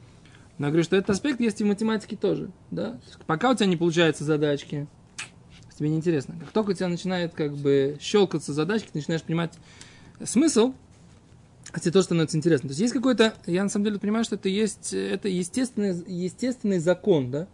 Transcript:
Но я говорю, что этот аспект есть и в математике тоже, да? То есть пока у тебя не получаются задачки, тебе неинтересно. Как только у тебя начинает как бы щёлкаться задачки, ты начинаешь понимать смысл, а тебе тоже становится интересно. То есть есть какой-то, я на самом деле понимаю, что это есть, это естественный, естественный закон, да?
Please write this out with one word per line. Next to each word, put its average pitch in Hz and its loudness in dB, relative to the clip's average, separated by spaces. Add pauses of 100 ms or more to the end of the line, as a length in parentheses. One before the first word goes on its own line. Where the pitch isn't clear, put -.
(580)
Но 147 -4
я 147 0
говорю, 165 4
что 175 0
этот 196 2
аспект 233 -2
есть 226 0
и - -2
в 208 2
математике 214 -2
тоже, 180 -2 (220)
да? 180 -6
То 247 -16
есть - -20
пока 160 2
у 254 4
тебя 202 2
не 180 2
получаются 165 2
задачки, 147 -2 (920)
тебе 151 -2
неинтересно. 156 0
Как 143 -14
только 208 0
у - 2
тебя 185 -2
начинает 175 -4
как 147 -4
бы 139 2
щёлкаться 165 2
задачки, 170 -2
ты - -6
начинаешь 160 -4
понимать 165 -4 (720)
смысл, 254 2 (960)
а - -4
тебе 170 -2
тоже 185 4
становится 165 0
интересно. 147 2
То - -8
есть 135 -2
есть 240 0
какой-то, 226 2 (100)
я 180 0
на 202 0
самом 202 -2
деле 208 -2
понимаю, 220 0
что - -6
это 196 -2
есть, 202 -2
это 196 -4
естественный, 202 -2 (160)
естественный 190 -2
закон, 170 2
да? 147 -6